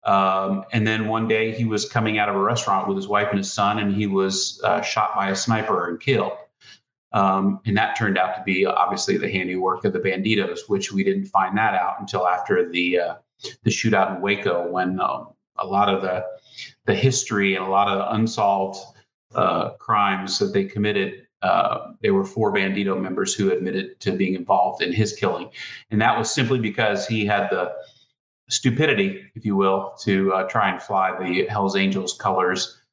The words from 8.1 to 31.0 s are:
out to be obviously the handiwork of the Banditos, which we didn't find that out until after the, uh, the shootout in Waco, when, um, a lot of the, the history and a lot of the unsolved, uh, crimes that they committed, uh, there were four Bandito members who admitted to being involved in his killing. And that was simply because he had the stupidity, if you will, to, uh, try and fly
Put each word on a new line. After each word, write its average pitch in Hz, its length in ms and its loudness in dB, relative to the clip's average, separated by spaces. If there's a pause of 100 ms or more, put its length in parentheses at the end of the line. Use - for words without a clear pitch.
out 92 200 0
to - 60 -10
be 95 220 2
obviously 95 520 0
the - 120 -2
handiwork 92 540 -2
of 101 80 2
the - 80 -2
Banditos, 98 680 0
which 98 260 -2
we 98 100 0
didn't 98 220 0
find 95 320 0
that 107 180 2
out 90 240 -2
until 95 260 -4
after 90 420 2
the, 87 300 0
uh, 85 180 -2 (480)
the 117 60 2
shootout 98 460 2
in 85 60 -8
Waco, 90 500 0
when, 92 300 -2
um, - 320 -4 (240)
a 95 100 -4
lot 98 260 2
of 95 80 -2
the, 92 240 -2 (600)
the 98 100 2
history 101 600 0
and 92 100 -4
a 95 40 -4
lot 101 200 4
of 98 80 0
the 101 160 -2
unsolved, 101 680 0 (560)
uh, 92 360 0
crimes 98 680 0
that 98 140 0
they 98 100 2
committed, 98 640 -2 (140)
uh, 92 500 0 (100)
there 104 120 4
were 98 120 2
four 107 280 0
Bandito 98 460 0
members 95 360 -2
who 98 160 2
admitted 92 480 -4
to 95 140 -2
being 92 200 0
involved 90 480 0
in 90 120 -2
his 104 200 2
killing. - 360 -2 (420)
And 107 100 2
that 120 160 4
was - 140 -2
simply 127 280 2
because 104 460 0
he 107 200 -2
had 101 240 0
the 90 240 -2 (800)
stupidity, 113 720 0 (120)
if - 100 -10
you 101 100 0
will, 95 460 2
to, 95 320 2
uh, 92 120 0
try 101 260 0
and 92 100 -6
fly 95 420 0